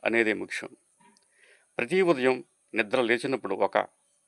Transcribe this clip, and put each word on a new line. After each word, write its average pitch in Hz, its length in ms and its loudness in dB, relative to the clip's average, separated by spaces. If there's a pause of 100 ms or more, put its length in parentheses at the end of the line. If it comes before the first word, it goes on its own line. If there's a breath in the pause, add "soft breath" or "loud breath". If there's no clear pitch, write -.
అనేదే 110 280 2
ముఖ్యం. 92 380 -8 (1080 soft breath)
ప్రతి 147 240 0
ఉదయం 131 420 2 (300)
నిద్ర 110 260 0
లేచినప్పుడు 113 540 -2
ఒక 98 320 0 (420)